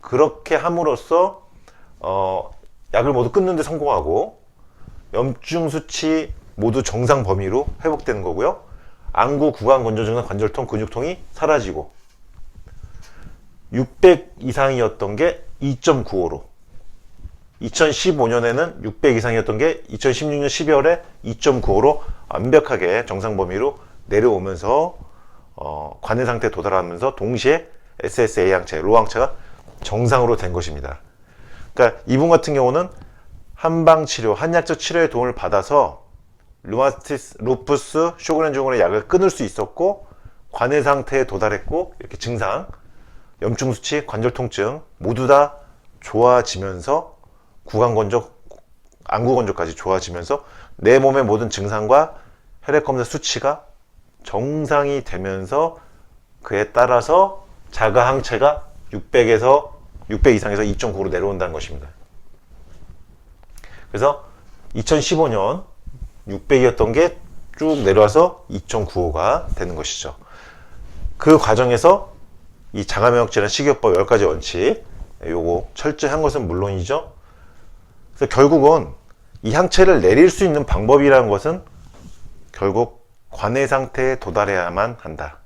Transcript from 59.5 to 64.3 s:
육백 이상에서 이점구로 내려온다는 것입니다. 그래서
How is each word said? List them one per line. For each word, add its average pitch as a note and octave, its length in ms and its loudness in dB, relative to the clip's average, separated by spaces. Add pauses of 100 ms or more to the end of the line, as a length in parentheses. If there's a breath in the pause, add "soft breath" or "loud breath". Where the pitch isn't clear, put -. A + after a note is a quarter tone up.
육백 A2+ 260 4
이상에서 G#2 280 -2
이점구로 G2 460 -4
내려온다는 F2+ 420 -2
것입니다. C#2+ 380 -12 (2000 soft breath)
그래서 C3 360 -2 (480 soft breath)